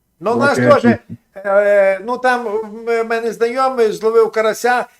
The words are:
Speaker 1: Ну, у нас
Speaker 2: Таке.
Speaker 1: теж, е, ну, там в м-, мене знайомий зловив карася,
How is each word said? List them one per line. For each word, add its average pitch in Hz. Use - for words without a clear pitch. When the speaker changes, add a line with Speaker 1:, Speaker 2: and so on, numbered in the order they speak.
Speaker 1:
Ну, 202
у 240
нас 277
Speaker 2:
Таке. 247
Speaker 1:
теж, 240
е, 196
ну, 240
там 247
в 220
м-, 226
мене 226
знайомий 240
зловив 220
карася, 220